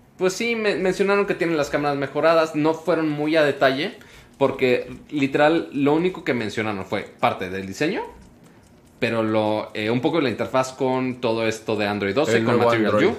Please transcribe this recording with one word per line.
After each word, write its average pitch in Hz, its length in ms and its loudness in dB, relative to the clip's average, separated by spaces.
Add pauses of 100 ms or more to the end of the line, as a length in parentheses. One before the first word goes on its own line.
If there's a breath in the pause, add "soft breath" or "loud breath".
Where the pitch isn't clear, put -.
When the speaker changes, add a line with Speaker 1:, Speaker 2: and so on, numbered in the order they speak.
(180)
Speaker 1:
pues 180 160 0
sí, 233 220 -2
me-, 208 200 0
mencionaron 196 500 2
que 180 100 -2
tienen 170 220 0
las 143 120 0
cámaras 147 280 0
mejoradas, 160 580 2
no 151 180 2
fueron 160 360 0
muy 151 260 -2
a 156 80 6
detalle, 139 520 0 (420 loud breath)
porque 127 540 2 (180)
literal 147 640 2
lo 143 200 2
único 175 300 0
que 143 100 -2
mencionaron 107 520 -4
fue 104 160 -4 (180)
parte 107 300 0
del 95 180 -6
diseño, 170 340 -4 (960 soft breath)
pero 113 240 -2
lo, 107 500 0
eh, 107 160 -4
un 123 120 0
poco 156 200 0
la 131 80 0
interfaz 123 440 -2
con 127 460 -2
todo 113 280 -2
esto 110 280 -4
de 104 120 -2
Android 101 280 -2
doce 117 220 2
Speaker 2:
El 113 80 2
Speaker 1:
con 120 100 2
Speaker 2:
nuevo 117 140 4
Speaker 1:
Material 110 240 2
Speaker 2:
Android, 185 260 4